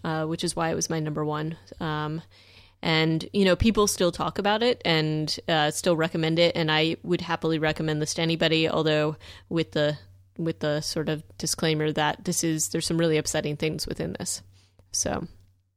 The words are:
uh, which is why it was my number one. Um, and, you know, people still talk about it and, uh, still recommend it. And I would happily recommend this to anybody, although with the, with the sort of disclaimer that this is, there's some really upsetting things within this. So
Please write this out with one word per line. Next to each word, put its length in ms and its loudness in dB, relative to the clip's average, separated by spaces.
uh, 200 -2
which 200 -4
is 120 -4
why 140 0
it 40 -2
was 160 -2
my 100 -2
number 240 -4
one. 320 -4
Um, 400 -4
and, 500 2
you 120 4
know, 120 6
people 320 4
still 240 2
talk 260 -4
about 240 2
it 220 0
and, 500 0
uh, 220 2
still 260 0
recommend 420 0
it. 160 6
And 160 2
I 320 2
would 200 0
happily 360 0
recommend 440 0
this 120 -4
to 80 -2
anybody, 460 2
although 480 2
with 240 -2
the, 240 0
with 240 -4
the 220 0
sort 260 -4
of 140 -2
disclaimer 540 0
that 320 -2
this 200 -2
is, 240 0
there's 180 -4
some 120 0
really 180 4
upsetting 400 -2
things 300 -4
within 340 -6
this. 220 -6
So 340 -2